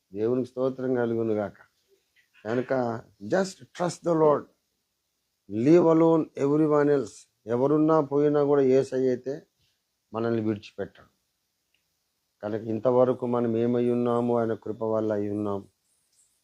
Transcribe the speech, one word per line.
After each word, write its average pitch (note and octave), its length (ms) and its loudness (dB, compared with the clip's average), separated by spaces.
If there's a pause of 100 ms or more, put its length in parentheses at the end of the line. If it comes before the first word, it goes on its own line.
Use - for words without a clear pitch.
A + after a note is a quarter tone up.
(120)
దేవునికి A#2+ 360 -2
స్తోత్రం C3 460 -4
కలుగునుగాక. A2+ 600 -2 (880)
కనుక B2 580 -4 (200)
just F#3 320 -2
trust E3+ 540 -8
the D#3+ 160 0
Lord, C#3 180 4 (1120)
leave D#3+ 420 4
alone E3 300 4 (200)
everyone D3 440 2
else. C#3 400 -2 (180)
ఎవరున్నా D3+ 540 2
పోయినా D3 440 0
కూడా C#3+ 180 2
యేసయ్య C3 460 2
అయితే C3 340 -6 (720)
మనల్ని A2+ 300 -2
విడిచిపెట్టడు. G2+ 640 -8 (1400)
కనుక G#2 200 -6
ఇంతవరకు B2 640 0
మనం A#2+ 300 0
ఏమై A#2+ 340 0
ఉన్నాము, A#2+ 480 0
ఆయన A2+ 160 -2
కృప G#2+ 280 -10
వల్ల A2 300 -2
అయి G#2 180 -4
ఉన్నాం. G2+ 380 -6 (760)